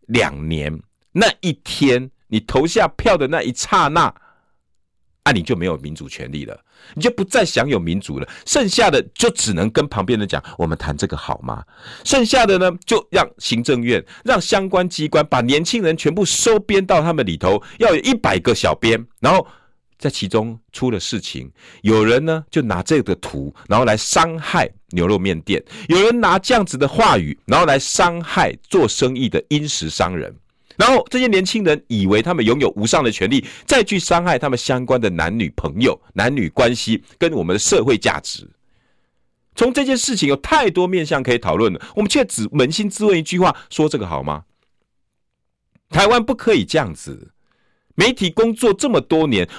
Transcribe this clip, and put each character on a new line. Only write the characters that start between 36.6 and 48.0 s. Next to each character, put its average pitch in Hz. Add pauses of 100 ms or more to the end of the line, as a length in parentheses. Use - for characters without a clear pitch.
系 - (120)
跟 170
我 104
们 90
的 107
社 156
会 120
价 87
值。 - (1040)
从 247
这 277
件 262
事 240
情 151
有 139
太 262
多 180
面 180
向 147
可 123
以 120
讨 90
论 101
了， 80 (140)
我 208
们 208
却 277
只 110
扪 156
心 202
自 208
问 202
一 160
句 180
话： 175 (140)
说 151
这 151
个 104
好 80
吗？ 73 (1400)
台 190
湾 233
不 262
可 226
以 117
这 -
样 120
子。 67 (640)
媒 226